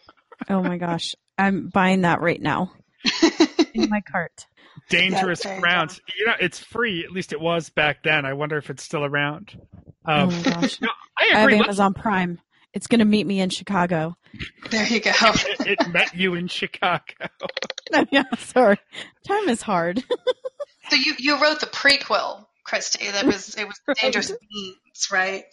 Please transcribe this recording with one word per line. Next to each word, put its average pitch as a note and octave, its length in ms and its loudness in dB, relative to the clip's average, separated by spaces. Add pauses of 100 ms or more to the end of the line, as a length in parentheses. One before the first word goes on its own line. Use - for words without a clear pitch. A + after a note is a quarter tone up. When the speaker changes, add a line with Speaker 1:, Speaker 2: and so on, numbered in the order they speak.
(480)
Speaker 1:
Oh F#3+ 140 0
my F3+ 160 -2
gosh. E3+ 360 -4 (220)
I'm G3 320 0
buying F#3+ 340 4
that E3+ 200 2
right E3 180 0
now D#3 320 -2 (500)
Speaker 2:
<laughs> - 520 2
Speaker 1:
in A3+ 160 0
my G#3 100 0
cart. - 460 -8 (420)
Speaker 3:
Dangerous F#3 560 0
Speaker 2:
Yeah, G3 60 -6
there F#3+ 60 -8
you F#3 60 -4
Speaker 3:
Grounds. E3+ 360 0
Speaker 2:
go. - 60 -20 (140)
Speaker 3:
You G#3+ 80 0
know, A3+ 140 2
it's - 180 -2
free. A3 460 -4
At - 80 -14
least F3+ 200 -8
it D3+ 80 -8
was E3 300 -2
back D3 340 0
then. D#3 200 2
I C3+ 80 -4
wonder D3+ 240 -4
if D3 140 -6
it's C3+ 120 -12
still D3 220 -4
around. C#3+ 480 -4 (540)
Um, D3+ 220 4
Speaker 1:
Oh - 20 2
my F3 120 -4
gosh. G#3 380 -2
Speaker 3:
no, A#3 80 -2 (300)
I - 60 4 (100)
Speaker 1:
I - 40 6
have G#3+ 60 6
Speaker 3:
agree. A#3 120 6
Let's G#3 120 6
Speaker 1:
Amazon G3 260 2
Prime. F#3 460 -2 (320)
It's - 160 -8
gonna A3+ 180 6
meet G#3+ 200 4
me G3 140 0
in F#3 100 2
Chicago. F3 680 -2 (540)
Speaker 2:
There G#3+ 160 0
you A3 140 0
go. G3 120 2
Speaker 3:
<laughs> - 80 2 (400)
It, G3+ 200 0
it A3 80 0
met E3+ 260 0
you F3+ 200 0
in F3 140 -4
Chicago. - 540 -2 (880)
Speaker 1:
<laughs> D4+ 220 2
Yeah, C#4 120 4 (140)
sorry. A3 380 4 (500)
Time G4+ 220 0
is A#3 140 0
hard. F3+ 460 -2
<laughs> - 840 -6
Speaker 2:
So - 60 2
you, C#4 220 0
you C4+ 240 0
wrote D4+ 180 2
the A3 60 -4
prequel, A3+ 800 -2 (160)
Christy. - 480 -6
That G3+ 160 -2
was, G3+ 300 -2
it G#3 100 -6
was G3+ 160 -18
Speaker 1:
<laughs> - 60 -6
Right. C#4+ 140 -2
Speaker 2:
Dangerous C4 280 0
Beans, - 800 -10
right? F#3+ 420 -2